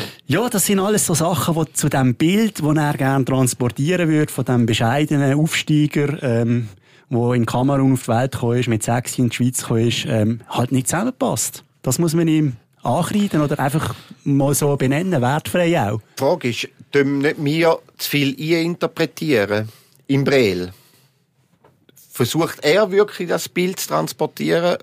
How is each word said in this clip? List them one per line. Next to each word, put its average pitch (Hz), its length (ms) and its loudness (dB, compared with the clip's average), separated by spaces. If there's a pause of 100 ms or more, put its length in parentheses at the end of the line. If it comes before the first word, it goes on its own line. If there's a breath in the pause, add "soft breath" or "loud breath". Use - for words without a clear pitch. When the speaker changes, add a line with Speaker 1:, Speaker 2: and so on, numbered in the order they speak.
(260 loud breath)
Speaker 1:
Ja, 214 220 0
das 202 160 -2
sind 202 140 2
alles 202 260 0
so 180 100 0
Sachen, 160 400 0
die 160 180 -2
zu - 160 -2
dem 131 260 2
Bild, 196 480 2
das 151 140 2
er 147 180 0
gerne 135 300 0
transportieren 139 840 0
würde, 151 240 2
von 127 120 -4
dem 120 200 2
bescheidenen 139 760 2
Aufsteiger, 151 840 0
ähm, 117 460 0 (420 soft breath)
wo 120 220 0
in 120 120 2
Kamerun 135 500 2
auf 123 100 -2
die - 40 -4
Welt 123 240 0
gekommen 120 260 0
ist, 120 100 -2
mit 110 140 0
sechs - 360 -2
in 123 120 2
die - 60 -4
Schweiz 127 240 0
gekommen 117 280 0
ist, - 180 -2
ähm, 113 420 0
halt - 220 -4
nicht 131 180 0
zusammenpasst. 208 760 -4 (180)
Das 131 160 -2
muss 165 160 2
man 165 140 2
ihm 151 280 2 (260)
ankreiden 170 600 0
oder 147 180 -2
einfach 131 340 -2 (300)
mal 143 300 2
so 143 220 2
benennen, 143 440 0
wertfrei 165 600 0
auch. 107 200 -2 (160)
Speaker 2:
Die - 20 -12
Frage 135 300 0
ist, - 200 -4 (220)
tun 139 280 2
nicht 147 260 -2
wir 160 340 2 (200)
zu - 120 -8
viel 143 200 0
eininterpretieren 156 1400 -2 (380 soft breath)
in 139 180 2
Breel? 98 480 2 (1400 soft breath)
Versucht 143 520 -2
er 185 280 2
wirklich, 196 380 0
das 156 200 -4
Bild 180 300 -4
zu - 100 -8
transportieren 160 960 -2